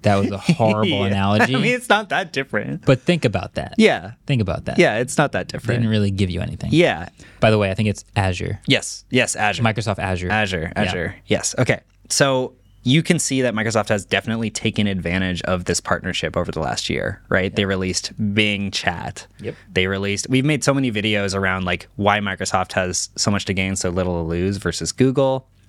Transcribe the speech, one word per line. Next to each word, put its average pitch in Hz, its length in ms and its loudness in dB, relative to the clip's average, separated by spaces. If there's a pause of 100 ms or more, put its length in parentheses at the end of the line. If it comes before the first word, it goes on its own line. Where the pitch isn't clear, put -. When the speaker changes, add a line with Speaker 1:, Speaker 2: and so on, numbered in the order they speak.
Speaker 1:
That 101 140 4
was 98 160 0
a 98 60 -8
horrible 107 500 2
Speaker 2:
<laughs> - 140 0
Yeah. 98 40 0
Speaker 1:
analogy. 101 480 2
Speaker 2:
I 127 60 0
mean, 240 140 2
it's 240 140 -8
not 208 200 2
that 160 240 -2
different. 135 520 -4
Speaker 1:
But 135 180 4
think 175 220 2
about 95 300 -2
that. - 240 -8
Speaker 2:
Yeah. 117 340 4 (140)
Speaker 1:
Think 131 160 2
about 92 220 -4
that. - 120 -4
Speaker 2:
Yeah, 139 220 4
it's 127 180 -2
not 143 140 2
that 92 180 -4
Speaker 1:
They - 100 -16
Speaker 2:
different. 117 240 0
Speaker 1:
didn't 113 100 0
really 101 180 2
give 98 180 0
you 87 120 -4
anything. - 320 -6
Speaker 2:
Yeah. 131 360 2 (300)
Speaker 1:
By 110 140 6
the 110 60 4
way, 98 120 2
I 95 40 -2
think 107 140 0
it's - 160 -4 (120)
Azure. 92 500 -2
Speaker 2:
Yes. - 440 0
Yes, 120 260 2
Azure. 104 260 0
Speaker 1:
Microsoft 110 380 0
Azure. 90 280 -2
Speaker 2:
Azure. 92 460 -2
Speaker 1:
Yeah. - 80 0
Speaker 2:
Azure. 90 320 -2 (120)
Yes. - 300 -2
Okay. 123 260 0 (260)
So 131 440 2 (300)
you 147 220 4
can 170 160 2
see 131 220 0
that 120 120 0
Microsoft 110 360 0
has 101 140 0
definitely 113 460 -2
taken 104 380 -2
advantage 90 540 -2
of 90 240 -2
this 87 140 0
partnership - 560 -4
over 87 140 -2
the - 80 -6
last - 320 -4
year, - 380 -4
right? 92 160 0
Speaker 1:
Yep. 98 100 -4
Speaker 2:
They 104 100 2
released 95 720 -2
Bing 101 380 0
Chat. - 520 -8 (140)
Speaker 1:
Yep. 107 160 -10 (180)
Speaker 2:
They 92 140 2
released, 98 420 -2
we've 131 160 2
made 147 200 0
so 139 100 2
many 135 160 0
videos 104 420 0
around, 95 320 0
like, 90 300 -4
why 101 240 2
Microsoft 95 540 -2
has 92 420 -2
so - 160 0
much 101 140 0
to 101 100 -2
gain, 95 220 -2
so 92 140 -2
little 90 340 0
to 80 40 -4
lose 90 280 0
versus 82 340 -4
Google. 131 560 2 (220)